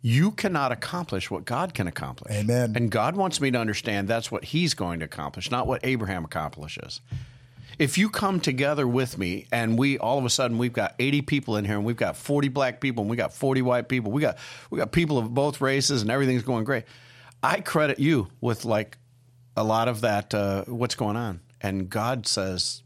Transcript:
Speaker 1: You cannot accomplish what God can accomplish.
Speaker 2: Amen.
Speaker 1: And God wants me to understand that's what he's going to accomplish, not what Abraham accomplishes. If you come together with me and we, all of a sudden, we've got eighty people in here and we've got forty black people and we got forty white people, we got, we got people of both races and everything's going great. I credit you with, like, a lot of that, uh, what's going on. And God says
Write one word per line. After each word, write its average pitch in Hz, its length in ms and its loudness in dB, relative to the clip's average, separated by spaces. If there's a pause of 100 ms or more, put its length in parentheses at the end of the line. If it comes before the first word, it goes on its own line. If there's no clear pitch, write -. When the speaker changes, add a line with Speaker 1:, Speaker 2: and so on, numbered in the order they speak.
Speaker 1:
You 135 300 4
cannot 151 400 0
accomplish 120 600 -4
what 87 120 -4
God 160 300 -2
can 92 140 -2
accomplish. 69 480 -8
Speaker 2:
Amen. 113 400 2
Speaker 1:
And 117 160 2
God 123 260 2
wants 190 240 0
me 135 100 2
to 123 60 2
understand 104 500 -2
that's 113 240 -2
what - 140 -6
he's 165 300 0
going 87 240 -4
to 80 60 -4
accomplish, 76 440 -10
not 123 180 0
what 131 160 0
Abraham 101 400 -2
accomplishes. 76 800 -8 (760)
If 147 200 2
you 208 120 4
come 190 300 2
together 139 480 2
with 123 300 2
me 92 340 -2
and 113 260 2
we, 135 200 4
all 127 200 0
of 135 60 0
a 120 60 0
sudden, 120 280 2
we've 120 140 2
got 104 260 -2
eighty 139 240 2
people 123 360 0
in 104 80 0
here 104 100 0
and 104 80 -2
we've 113 140 -2
got 92 180 0
forty 143 320 0
black 131 320 0
people 123 220 -2
and 104 100 -2
we 120 60 -2
got 92 160 0
forty 131 280 2
white 123 280 2
people, 113 240 0
we 147 80 2
got, 113 160 0 (320)
we - 100 -4
got - 140 -2
people 151 240 2
of 117 160 0
both 143 260 0
races 135 420 2
and 104 80 0
everything's 127 340 2
going 120 200 0
great. 117 220 -2 (580)
I 170 160 2
credit 151 400 2
you 139 300 4 (100)
with, 117 240 -2
like, 107 340 0 (600)
a 107 80 2
lot 113 240 4
of 110 120 -2
that, 104 320 0
uh, 98 340 0
what's 120 280 -4
going 107 220 -2
on. 104 240 -6 (180)
And 95 300 -4
God 113 380 -2
says 95 580 -4